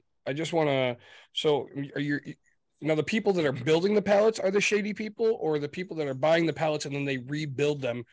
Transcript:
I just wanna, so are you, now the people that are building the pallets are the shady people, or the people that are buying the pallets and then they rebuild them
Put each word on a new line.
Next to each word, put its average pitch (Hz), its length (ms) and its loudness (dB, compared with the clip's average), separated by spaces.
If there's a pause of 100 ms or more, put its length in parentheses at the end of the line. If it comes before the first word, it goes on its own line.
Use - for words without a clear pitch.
(280)
I 135 40 -2
just 160 200 -6
wanna, 135 440 2 (360)
so 147 360 0 (260)
are 139 60 -4
you, 143 200 -2 (600)
now 156 140 0
the 151 80 2
people 208 320 0
that 170 100 2
are 139 80 2
building 160 420 2
the 202 80 2
pallets 208 380 4
are 190 100 0
the 196 100 2
shady 208 320 0
people, 220 480 0
or 156 180 0
the 143 100 -4
people 180 300 -8
that 147 100 -2
are 131 60 -2
buying 160 320 4
the 151 60 0
pallets 151 340 -2
and 139 80 -8
then 143 100 -4
they 135 140 -2
rebuild 143 640 -2
them 120 320 -4